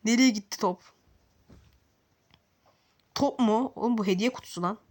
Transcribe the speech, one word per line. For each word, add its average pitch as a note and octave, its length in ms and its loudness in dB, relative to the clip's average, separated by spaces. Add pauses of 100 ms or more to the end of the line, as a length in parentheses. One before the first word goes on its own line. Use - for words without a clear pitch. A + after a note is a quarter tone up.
Nereye A#3+ 240 4
gitti G#3+ 300 -8
top? F#3+ 240 -4 (2250)
Top C#4 240 0
mu? A#3 360 2
Oğlum A#3 220 -2
bu G#3 80 -2
hediye G3+ 280 0
kutusu - 280 -12
lan. F#3 160 -4 (140)